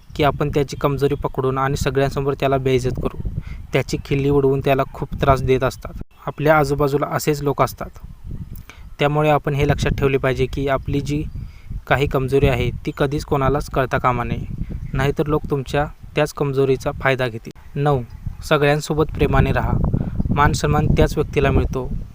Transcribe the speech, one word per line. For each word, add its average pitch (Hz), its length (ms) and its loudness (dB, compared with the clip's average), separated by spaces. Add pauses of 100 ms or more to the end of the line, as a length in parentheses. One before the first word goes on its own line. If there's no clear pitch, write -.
(160)
की 156 80 0
आपण 143 260 2
त्याची 139 280 0
कमजोरी 139 380 2
पकडून 131 420 -2
आणि 135 200 0
सगळ्यांसमोर 139 560 0
त्याला 139 240 0
बेइज्जत 127 440 0
करू, - 160 -4 (560)
त्याची 143 320 0
खिल्ली 139 240 0
उडवून 139 300 4
त्याला 135 240 2 (100)
खूप - 280 -8
त्रास 135 220 4
देत 131 200 2
असतात. - 380 -6 (260)
आपल्या 151 300 4
आजूबाजूला 143 500 2
असेच 147 360 -2
लोक 139 180 0
असतात, - 380 -2 (1000)
त्यामुळे 151 300 4
आपण 143 260 2
हे 143 120 2
लक्षात 143 300 2
ठेवले 135 200 2
पाहिजे 131 280 0
की 139 220 -4
आपली 139 340 0
जी 147 220 -2 (640)
काही 143 200 2
कमजोरी 135 400 2
आहे, 123 220 2 (160)
ती 151 120 -4
कधीच 147 280 0
कोणालाच 139 440 0
कळता 135 280 0
कामा 123 260 2
नये, - 520 -6 (180)
नाहीतर 143 340 0
लोक 151 220 -2
तुमच्या 143 360 -2 (300)
त्याच 151 180 0
कमजोरीचा 135 600 0
फायदा 131 340 0
घेतील. 113 240 -10 (240)
नऊ, 143 260 0 (420)
सगळ्यांसोबत 151 680 2
प्रेमाने 135 380 4
राहा. 120 260 0 (520)
मान 147 240 4
सन्मान 147 340 0
त्याच 156 300 4
व्यक्तीला 139 340 2
मिळतो, 131 380 0 (260)